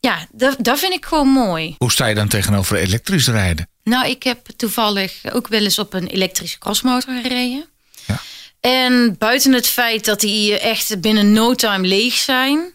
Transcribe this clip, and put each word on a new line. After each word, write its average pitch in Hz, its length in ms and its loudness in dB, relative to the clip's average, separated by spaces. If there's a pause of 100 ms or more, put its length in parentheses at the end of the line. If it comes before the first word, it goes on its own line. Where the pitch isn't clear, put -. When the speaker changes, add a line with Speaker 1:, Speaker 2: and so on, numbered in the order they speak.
Speaker 1:
ja, - 320 -2
dat, 262 260 0
dat 240 200 0
vind 370 140 0
ik 359 120 -6
gewoon 294 240 2
mooi. 175 500 2
Speaker 2:
Hoe 123 140 0
sta 131 140 0
je 107 80 2
dan 104 140 0
tegenover 101 480 0
elektrisch 113 520 0
rijden? 92 400 0 (160)
Speaker 1:
Nou, 247 240 2
ik 254 140 -6
heb 247 240 -4 (100)
toevallig 208 560 -2 (200)
ook 240 160 -4
wel 214 140 0
eens 202 160 0
op 208 160 -6
een 185 120 -4
elektrische 185 520 -4
crossmotor 247 640 -2
gereden. 247 420 -4 (420)
Speaker 2:
Ja. - 140 -4 (400)
Speaker 1:
En 247 580 2
buiten 262 340 2
het 240 160 2
feit 226 360 -2
dat 208 160 0
die 208 380 0
echt 214 420 -4
binnen 208 320 4
no 226 220 4
time 202 320 0
leeg 202 280 0
zijn. 269 460 0 (140)